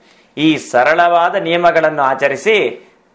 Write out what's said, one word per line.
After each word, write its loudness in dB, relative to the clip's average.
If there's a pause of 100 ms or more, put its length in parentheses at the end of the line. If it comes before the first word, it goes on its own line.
(380)
ಈ 2
ಸರಳವಾದ 2
ನಿಯಮಗಳನ್ನು 0
ಆಚರಿಸಿ -2 (260)